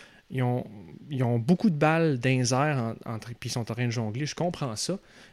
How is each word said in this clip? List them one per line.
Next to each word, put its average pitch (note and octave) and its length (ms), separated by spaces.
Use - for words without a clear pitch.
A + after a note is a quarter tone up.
Ils C3 100
ont, B2 240
ils B2+ 120
ont A#2+ 140
beaucoup E3 320
de D#3+ 60
balles D#3 420
dans B2 120
les B2+ 260
airs B2+ 400
en, A#2 80
entre, G#2+ 140
puis A#2+ 100
ils - 20
sont B2+ 80
en A2 40
train B2 100
de A#2 60
jongler. A2+ 340
Je - 80
comprends D#3 420
ça. F3+ 220